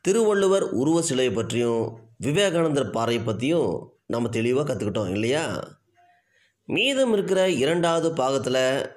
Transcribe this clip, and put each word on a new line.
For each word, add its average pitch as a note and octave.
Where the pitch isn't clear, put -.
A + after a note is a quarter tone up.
திருவள்ளுவர் G3
உருவ D#3
சிலையை B2+
பற்றியும், A2+
விவேகானந்தர் D#3+
பாறையை A2+
பத்தியும் A#2
நம்ம A#2
தெளிவா A#2+
கத்துக்கிட்டோம் G#2
இல்லையா? A2+
மீதம் C4
இருக்கிற F#3+
இரண்டாவது E3
பாகத்துல C3